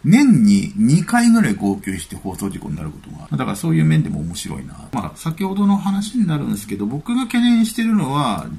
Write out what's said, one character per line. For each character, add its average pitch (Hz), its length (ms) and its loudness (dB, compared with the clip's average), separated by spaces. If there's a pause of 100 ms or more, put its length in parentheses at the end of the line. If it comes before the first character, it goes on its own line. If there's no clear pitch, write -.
年 202 400 6
に 101 320 4
二 123 280 4
回 233 260 4
ぐ 226 120 6
ら 127 80 2
い 101 40 0
号 98 200 -2
泣 95 240 -6
し - 80 -12
て 98 100 -14
放 92 180 -10
送 98 140 -6
事 92 100 -8
故 82 120 -12
に 76 60 -6
な 78 60 -10
る 78 80 -8
こ - 120 -18
と - 80 -20
が。 - 260 -10
だ 131 80 -2
か 107 80 -4
ら 202 40 -6
そ 170 140 -4
う 160 60 2
い 80 40 4
う 78 40 4
面 78 180 4
で - 60 -2
も 76 120 -6
面 82 140 -6
白 - 240 -10
い 65 80 -12
な。 - 260 -18
ま 107 140 -6
あ、 - 100 -10
先 165 280 -6
ほ 190 100 -4
ど 202 120 2
の 202 100 4
話 196 420 -4
に 214 80 2
な 156 120 0
る 143 60 -4
ん 110 80 -4
で 104 60 -4
す - 80 -12
け 101 100 -8
ど、 101 100 -4
僕 147 280 -6
が 262 80 -2
懸 240 180 -2
念 233 260 4
し 226 80 -8
て 240 80 -2
る 226 120 2
の 147 180 0
は、 120 340 -2 (120)